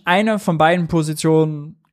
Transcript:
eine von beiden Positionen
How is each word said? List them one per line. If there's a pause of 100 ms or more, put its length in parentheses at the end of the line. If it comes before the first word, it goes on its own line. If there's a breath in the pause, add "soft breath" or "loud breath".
eine
von
beiden
Positionen (160)